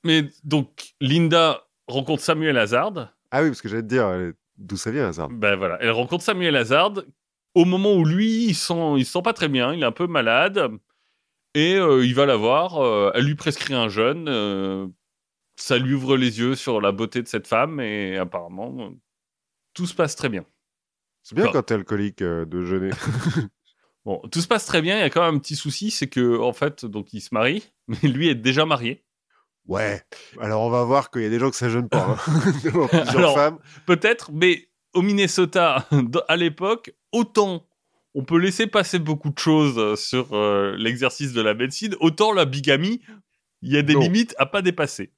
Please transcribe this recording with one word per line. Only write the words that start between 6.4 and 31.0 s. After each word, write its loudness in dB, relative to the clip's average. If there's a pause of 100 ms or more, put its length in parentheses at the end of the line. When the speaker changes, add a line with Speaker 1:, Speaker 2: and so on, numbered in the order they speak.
Speaker 1:
Hazard 2 (600)
au 8
moment 2
où 4
lui, 2
il 2
sent, -2
il 2
se -12
sent -2
pas 0
très -2
bien, 2
il -4
est 0
un 2
peu -4
malade. 2 (840)
Et, 2
euh, 6
il 2
va 6
la 4
voir, 2
euh, 2
elle 2
lui 0
prescrit -6
un 0
jeûne, 0
euh, -4 (680)
ça -2
lui 0
ouvre 2
les 0
yeux 0
sur -2
la 2
beauté -4
de -10
cette -6
femme 0
et -6
apparemment, -8
euh, -14 (880)
tout -4
se -8
passe -2
très -4
bien. -6 (760)
Speaker 2:
C'est -14
bien 2
Speaker 1:
Enfin 2
Speaker 2:
quand 0
t'es -2
alcoolique, -4
euh, -2
de -6
jeûner. -2
<laughs> -8 (1040)
Speaker 1:
Bon, -4 (120)
tout -4
se -4
passe 0
très -2
bien, -2
il 0
y 0
a 2
quand 0
même 2
un 2
petit -8
souci, -6
c'est -4
que, 2
en 0
fait, -6
donc -10
il -10
se -18
marie, 0 (100)
<laughs> -20
mais -6 (120)
lui 0
est 2
déjà 2
marié. -4 (680)
Speaker 2:
Ouais. -4 (380)
Alors, -2
on 0
va 0
voir 0